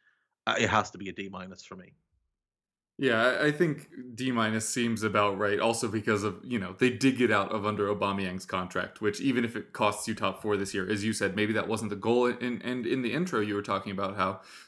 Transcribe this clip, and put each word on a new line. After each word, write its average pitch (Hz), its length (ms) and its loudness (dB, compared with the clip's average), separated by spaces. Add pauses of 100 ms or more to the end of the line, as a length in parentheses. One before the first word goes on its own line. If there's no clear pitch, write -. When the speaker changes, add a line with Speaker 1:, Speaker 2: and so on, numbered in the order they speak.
(480)
Speaker 1:
uh, 110 100 2
it 110 120 2
has 107 220 2
to 98 60 -16
be 95 120 -10
a 90 40 -12
D 98 160 -10
minus 92 360 -14
for 95 100 -14
me. 90 160 -20 (1080)
Speaker 2:
Yeah, 120 240 4
I, 123 260 4
I 151 40 6
think 151 380 0 (260)
D 131 160 -2
minus 110 360 2
seems 117 360 0
about 104 340 2
right. 101 220 2
Also 113 300 2
because 107 340 0
of, 98 200 -4
you 120 160 -2
know, 95 200 -6
they 127 100 6
did 117 280 2
get 120 140 4
out 101 200 4
of 104 140 0
under 104 280 0
Aubameyang's 98 520 -2
contract, 92 560 -4
which 104 200 0
even 123 240 2
if 113 120 -6
it - 160 -10
costs 104 340 0
you 110 80 -2
top 98 260 -2
four 104 160 0
this 98 160 -4
year, 95 160 -2
as 104 140 0
you 110 100 0
said, 95 220 0
maybe 107 180 0
that 104 140 -2
wasn't 110 220 -2
the 110 80 -4
goal. 117 300 4
And, 120 340 -2
and 123 240 -4
in 131 160 0
the 117 120 -2
intro, 156 280 0
you 104 140 -2
were 101 60 -2
talking 98 300 -2
about 98 240 -4
how 98 260 -2 (260)